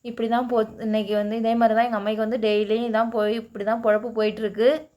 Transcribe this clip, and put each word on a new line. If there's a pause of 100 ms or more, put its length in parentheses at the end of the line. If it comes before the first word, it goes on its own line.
இப்படி
தான்
போ-, (100)
இன்னைக்கு
வந்து
இதே
மாதிரி
தான்
எங்க
அம்மைக்கு
வந்து
டெய்லியும்
இதான்
போய், (100)
இப்படி
தான்
பொழப்பு
போயிட்டுருக்கு. (280)